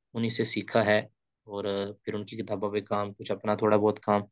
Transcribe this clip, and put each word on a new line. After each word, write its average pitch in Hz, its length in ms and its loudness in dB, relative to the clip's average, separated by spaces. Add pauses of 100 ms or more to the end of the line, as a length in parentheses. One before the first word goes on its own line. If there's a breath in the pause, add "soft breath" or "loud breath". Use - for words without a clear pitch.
(140)
उन्हीं 113 160 0
से 117 140 0
सीखा - 380 2
है। 107 260 2 (380)
और, 101 200 -6
अ, 101 260 -4
फिर 107 220 -8
उनकी 104 220 -8
किताबों 104 360 -4
पे 104 80 -2
काम, 104 320 -4
कुछ 104 200 -8
अपना 104 240 -2
थोड़ा 107 200 4
बहुत 104 220 4
काम, 104 340 0